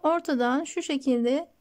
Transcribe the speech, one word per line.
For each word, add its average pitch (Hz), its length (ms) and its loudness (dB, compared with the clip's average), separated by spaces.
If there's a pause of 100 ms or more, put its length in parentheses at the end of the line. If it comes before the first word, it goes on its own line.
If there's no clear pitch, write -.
ortadan 302 600 2
şu 339 180 -6
şekilde 269 680 0 (140)